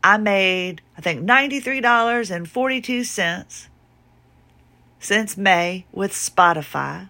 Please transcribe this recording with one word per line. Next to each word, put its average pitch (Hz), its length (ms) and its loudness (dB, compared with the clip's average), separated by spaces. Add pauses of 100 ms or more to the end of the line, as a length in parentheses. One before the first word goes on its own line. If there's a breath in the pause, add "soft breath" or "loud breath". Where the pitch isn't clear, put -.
I 202 140 6
made, 185 640 0 (160)
I - 20 -20
think, 151 220 -4
ninety-three 262 580 0
dollars 233 500 2
and 170 200 -8
forty-two 254 540 -2
cents 180 640 -6 (1300)
since 208 380 -2
May 185 560 0
with 196 180 -4
Spotify. 160 1000 0